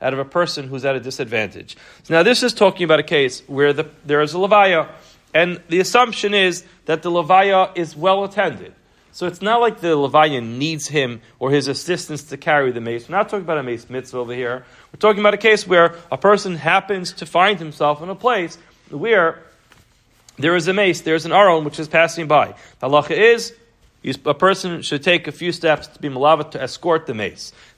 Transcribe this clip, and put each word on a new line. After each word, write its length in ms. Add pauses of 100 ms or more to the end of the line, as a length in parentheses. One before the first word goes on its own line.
out 120
of 60
a 60
person 420
who's 160
at 120
a 40
disadvantage. 760 (260)
So 120
now 80
this 200
is 100
talking 300
about 160
a 40
case 440
where 240
the, 160 (180)
there 160
is 120
a 40
levaya, 520 (440)
and 360
the 100
assumption 540
is 320 (200)
that 160
the 100
levaya 680
is 180
well 280
attended. 500 (380)
So 160
it's 140
not 200
like 180
the 160
levaya 500
needs 440
him 320 (180)
or 100
his 200
assistance 540
to 140
carry 360
the 80
mace. 260
We're 80
not 140
talking 160
about 120
a 60
mace 260
mitzvah 280
over 160
here. 320 (260)
We're 80
talking 220
about 120
a 40
case 280
where 300 (160)
a 60
person 380
happens 580
to 120
find 320
himself 440
in 80
a 60
place 420 (320)
where 520 (960)
there 200
is 100
a 60
mace, 260
there 160
is 100
an 60
aron 320
which 160
is 80
passing 400
by. 280 (240)
The 100
halacha 220
is, 420 (480)
you, 120 (120)
a 80
person 480
should 200
take 280
a 20
few 220
steps 340
to 120
be 100
malavat 420
to 100
escort 440
the 80
mace. 400 (240)